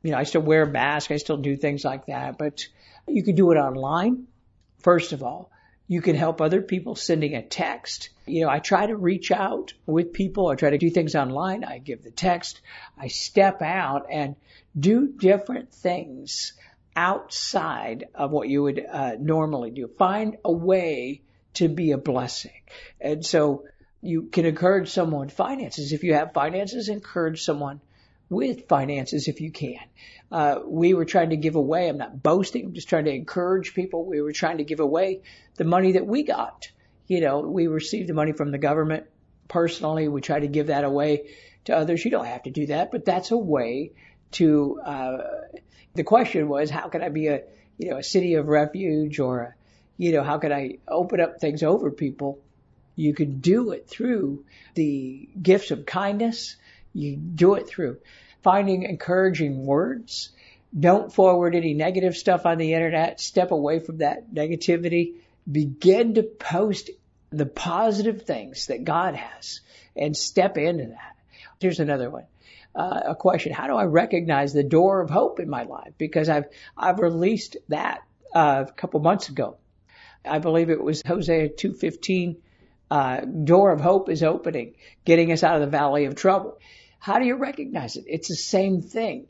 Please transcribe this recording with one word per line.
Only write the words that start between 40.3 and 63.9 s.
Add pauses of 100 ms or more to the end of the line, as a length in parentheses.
to
give
that
away (380)
to
others.
You
don't
have
to
do
that,
but
that's
a
way (400)
to,
uh, (760)
the
question
was,
how
can
I
be
a, (360)
you
know,
a
city
of
refuge
or, (400)
you
know,
how
can
I (100)
open
up
things
over
people? (560)
You
can
do
it
through (300)
the (120)
gifts
of
kindness. (360)
You
do
it
through (440)
finding
encouraging
words. (480)
Don't
forward
any
negative
stuff
on
the
internet.
Step
away
from